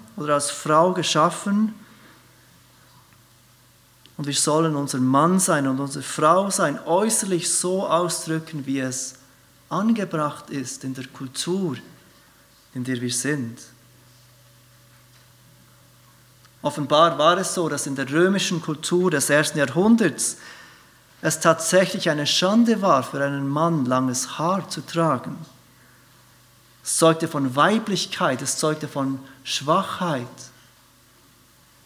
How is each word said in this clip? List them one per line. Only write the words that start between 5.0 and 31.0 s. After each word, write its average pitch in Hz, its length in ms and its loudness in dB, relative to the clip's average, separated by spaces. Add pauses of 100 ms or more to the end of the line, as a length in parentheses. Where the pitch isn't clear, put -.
sein 151 260 2
und 131 140 0
unsere 139 220 -8
Frau 175 460 2
sein, 160 360 -2
äußerlich 190 640 0
so 185 340 -2
ausdrücken, 160 800 -2
wie 135 140 -2
es 131 360 -6 (520)
angebracht 180 800 -2
ist 139 360 -10
in 131 80 -6
der 131 140 -10
Kultur, 165 680 -6 (960)
in 127 120 -8
der 127 160 -4
wir 123 100 -4
sind. 131 480 -4 (3000)
Offenbar 147 560 2
war 160 200 4
es 185 160 -4
so, 170 140 0
dass 147 180 -4
in 139 100 -6
der 131 140 -4
römischen 175 520 2
Kultur 175 500 0
des 139 180 0
ersten 147 280 4
Jahrhunderts 175 800 2 (840)
es 156 200 -2
tatsächlich 180 680 2
eine 147 160 -2
Schande 214 560 2
war, 156 220 4
für 139 200 -4
einen 139 260 -2
Mann 156 360 2
langes 127 540 -2
Haar 170 300 -2
zu - 100 -8
tragen. 151 580 -2 (1500)
Es - 140 -4
zeugte 165 300 4
von 135 280 -4
Weiblichkeit, 180 880 0
es 135 140 -4
zeugte 156 300 -2
von 135 320 -4 (240)
Schwachheit. 156 840 -2 (1600)